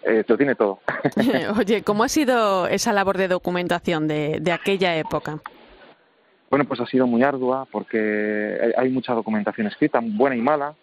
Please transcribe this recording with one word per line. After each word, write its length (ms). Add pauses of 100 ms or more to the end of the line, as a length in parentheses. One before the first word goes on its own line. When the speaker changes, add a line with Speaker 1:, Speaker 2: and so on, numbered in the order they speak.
Speaker 1:
eh, 220
lo 120
tiene 180
todo. 240 (240)
<laughs> 300
Speaker 2:
<laughs> 260
Oye, 240
¿cómo 200
ha 60
sido 580
esa 260
labor 240
de 100
documentación 800
de, 340
de 100
aquella 460
época? 420 (1080)
Speaker 1:
Bueno, 160
pues 140
ha 60
sido 220
muy 160
ardua 460
porque 920
hay, 160
hay 120
mucha 240
documentación 540
escrita, 340
buena 340
y 60
mala. 420